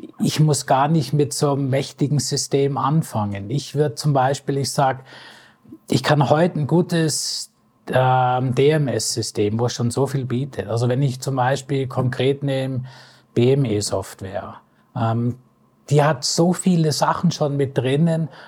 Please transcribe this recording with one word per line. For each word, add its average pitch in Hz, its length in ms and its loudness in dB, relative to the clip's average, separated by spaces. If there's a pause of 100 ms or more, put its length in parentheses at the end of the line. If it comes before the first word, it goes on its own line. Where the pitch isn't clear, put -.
(180)
ich - 220 0
muss 151 240 2
gar 139 240 2
nicht 160 240 0
mit 147 220 0
so 147 180 0
einem 139 160 -2
mächtigen 139 520 -2
System 139 580 0
anfangen. 104 720 -2
Ich 139 240 -4
würde 147 220 0
zum 151 180 0
Beispiel, 139 420 0
ich 139 140 -2
sag, 135 340 0 (840)
ich - 120 2
kann 143 280 4
heute 160 300 2
ein 147 60 -2
gutes, 160 840 0 (440)
ähm, 127 640 2
D-M-S-System, 117 1040 0
wo 123 80 0
es 120 60 -2
schon 120 180 -2
so 131 160 0
viel 131 200 -4
bietet. 123 420 -4
Also 117 200 0
wenn 127 140 0
ich 127 180 -2
zum 139 140 -6
Beispiel 135 540 -2
konkret 131 560 -2
nehme, 131 400 -4 (500)
B 123 180 4
M 143 120 2
E-Software, 98 920 -6 (360)
ähm, 117 400 0 (560)
die 143 120 4
hat 151 220 0
so 170 280 2
viele 165 400 2
Sachen 156 400 0
schon 143 240 -2
mit 135 200 -2
drinnen, 151 520 2 (200)